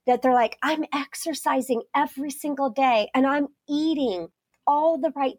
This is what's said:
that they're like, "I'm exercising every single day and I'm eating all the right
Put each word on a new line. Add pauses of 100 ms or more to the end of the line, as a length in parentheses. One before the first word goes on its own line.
that
they're
like,
"I'm
exercising (120)
every
single
day
and
I'm (220)
eating (380)
all
the
right